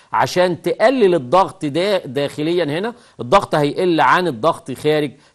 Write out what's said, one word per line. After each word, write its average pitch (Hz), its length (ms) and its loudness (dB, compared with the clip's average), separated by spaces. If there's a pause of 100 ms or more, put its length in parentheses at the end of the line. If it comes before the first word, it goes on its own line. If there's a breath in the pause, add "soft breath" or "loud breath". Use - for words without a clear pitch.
(140 soft breath)
عشان 175 480 0
تقلل 208 540 2
الضغط 151 500 0
دا-، 185 400 -2
داخليًا 151 580 -2
هنا. 175 300 -4 (260 soft breath)
الضغط 170 360 0
هيقل 156 460 0
عن 170 260 2
الضغط 139 440 -4
خارج، 147 400 -2 (240 soft breath)